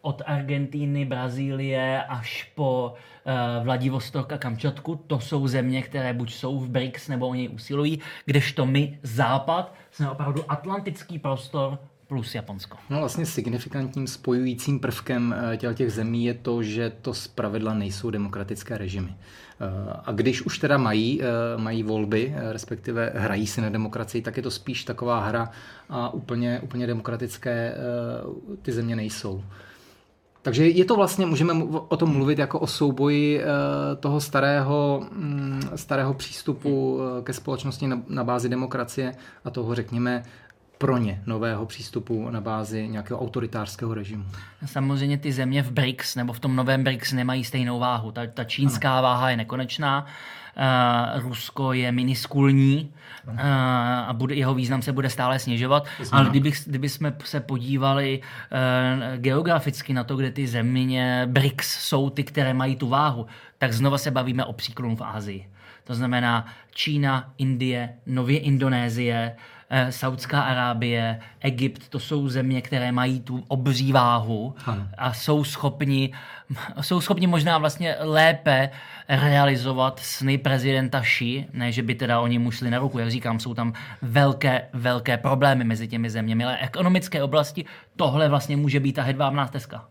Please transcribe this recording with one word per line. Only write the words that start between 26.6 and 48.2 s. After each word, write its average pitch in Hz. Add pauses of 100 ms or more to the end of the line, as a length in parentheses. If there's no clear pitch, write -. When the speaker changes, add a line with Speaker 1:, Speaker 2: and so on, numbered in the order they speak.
Speaker 2:
úplně 123
demokratické, 117
eh, 117 (840)
ty 131
země 117
nejsou. 104 (1000)
Takže 139
je 180
to 220
vlastně, 185
můžeme 160
mu-, 160
o 160
tom 165
mluvit 139
jako 143
o 156
souboji, 147
eh, - (560)
toho 147
starého, 143 (100)
mm, 139 (140)
starého 135
přístupu, 135
eh, 127
ke 127
společnosti 135
na, 123
na 135
bázi 123
demokracie 127 (320)
a 123
toho, 120
řekněme, 120 (560)
pro 135
ně 98
nového 110
přístupu 117
na 113
bázi 110
nějakého 110
autoritářského 113
režimu. 104 (420)
Speaker 1:
Samozřejmě 139
ty 143
země 131
v 123
brics 127
nebo 120
v 113
tom 131
novém 131
brics 131
nemají 127
stejnou 123
váhu. 117
Ta, 120